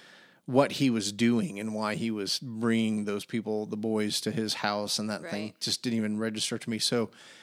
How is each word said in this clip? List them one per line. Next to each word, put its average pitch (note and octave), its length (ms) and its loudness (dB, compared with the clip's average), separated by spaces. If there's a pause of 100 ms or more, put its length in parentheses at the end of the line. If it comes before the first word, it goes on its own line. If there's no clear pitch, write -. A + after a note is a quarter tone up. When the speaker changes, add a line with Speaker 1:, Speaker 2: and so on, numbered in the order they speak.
(460)
Speaker 1:
what C3 280 4
he C#3 160 4
was G#2+ 220 2
doing G#2+ 480 2
and A2 140 -4
why G#2+ 220 -2
he A#2 160 -2
was G2+ 280 -2
bringing A2+ 640 2
those G#2 200 -2
people, G#2+ 400 -2
the G#2+ 120 -4
boys, G#2+ 440 0
to A2 100 -2
his A2 240 0
house G#2 440 -2
and G#2+ 100 -4
that G2+ 200 -4
thing G#2 160 -4
Speaker 2:
Right. - 140 -14
Speaker 1:
just - 240 -2
didn't A#2 140 0
even G#2+ 200 0
register A2 400 -2
to - 120 -8
me. A2+ 100 -4
So, A#2 300 2 (340)